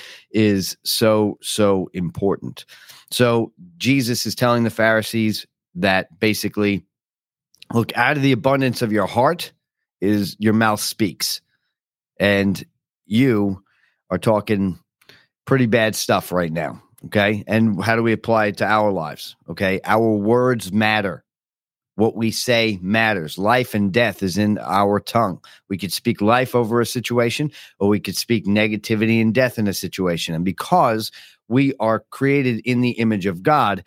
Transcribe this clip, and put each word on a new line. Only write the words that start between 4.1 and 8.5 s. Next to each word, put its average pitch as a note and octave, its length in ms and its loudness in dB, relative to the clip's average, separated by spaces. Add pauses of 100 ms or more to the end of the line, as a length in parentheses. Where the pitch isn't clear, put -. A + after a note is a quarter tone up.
is G#2+ 100 -8
telling A#2+ 280 0
the A2+ 60 0
Pharisees A2 760 -2 (300)
that F#2+ 460 -2
basically, G#2 640 0 (880)
"Look, A#2 240 0
out B2+ 180 2
of C#3 80 0
the C3+ 80 4
abundance C3 500 0